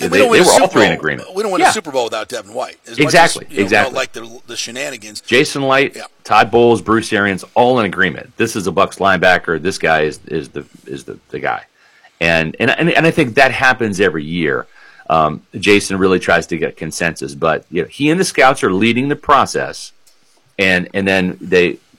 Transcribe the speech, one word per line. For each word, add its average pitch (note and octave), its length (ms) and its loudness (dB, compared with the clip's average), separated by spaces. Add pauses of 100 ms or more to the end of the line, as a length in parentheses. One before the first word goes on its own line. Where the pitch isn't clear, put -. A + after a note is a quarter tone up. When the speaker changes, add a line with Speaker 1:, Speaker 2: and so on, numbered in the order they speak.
Speaker 1:
And E2+ 100 -4
Speaker 2:
they, E2 60 0
Speaker 1:
we - 20 -
don't C3+ 120 4
win - 120 6
Speaker 2:
they - 0 -
Speaker 1:
a F3+ 40 4
Speaker 2:
were - 60 6
all - 60 6
Speaker 1:
Super F#3+ 140 2
Speaker 2:
three A#2 100 4
in F#2+ 80 2
Speaker 1:
Bowl. D#2+ 60 -4
Speaker 2:
agreement. D2 380 -6
Speaker 1:
We G3+ 80 -4
don't G#3+ 80 -6
win F#3 100 -2
Speaker 2:
Yeah. F#4 80 4
Speaker 1:
a - 40 0
Super G#3 180 -8
Bowl C3 140 -2
without A2 240 -6
Devin G#2+ 240 -12
White. B2 240 -8 (100)
As A#2 120 -6
Speaker 2:
Exactly. E3 460 2
Speaker 1:
much - 60 -18
as, - 0 -
you - 80 -6
know, G2+ 60 0
Speaker 2:
Exactly. G#2 260 2
Speaker 1:
we - 20 -12
don't - 60 -6
like B2+ 140 -6
the, A#2 340 -16
the A#2 100 -14
shenanigans. A#2 640 -12
Speaker 2:
Jason C#3+ 420 0
Light, C3+ 320 2
Speaker 1:
Yeah. G#2+ 80 -14 (220)
Speaker 2:
Todd A2 260 4
Bowles, A#2 300 4
Bruce A2 320 0
Arians, G2+ 300 0 (120)
all B2 240 2
in G#2+ 60 2
agreement. E2+ 520 -4
This A2+ 200 -2
is F2+ 100 -4
a F#2+ 40 0
Bucs F2+ 280 0
linebacker. F2+ 640 2
This F2+ 160 -4
guy D#2+ 240 0
is, D#2 260 -2
is D2 220 -8
the, - 160 -14 (200)
is C2+ 200 -14
the, - 120 -14 (120)
the C#2+ 100 -10
guy. C2+ 240 -6 (560)
And, D#2+ 400 0
and, A#2 120 0
and, E3 200 0
and D#3 160 2
I E3 40 6
think D3 240 -2
that C3 160 4
happens A#2 500 0
every E2+ 240 0
year. D2+ 420 -4 (420)
Um, D#2 320 0 (160)
Jason G2 400 2
really F#2 220 2
tries - 280 0
to E2+ 100 -6
get D#2 200 -6
consensus, D#2 580 -6
but, D#2 360 -2
you E2+ 120 -2
know, - 40 -8
he C#3+ 240 -2
and F3 80 0
the F#3 60 0
scouts C3 380 2
are A2 100 2
leading A2+ 340 0
the C#3+ 80 -4
process, G#2+ 800 -2 (640)
and, F#2 340 0
and G2 140 -2
then F#2+ 340 0
they, F2+ 360 2 (220)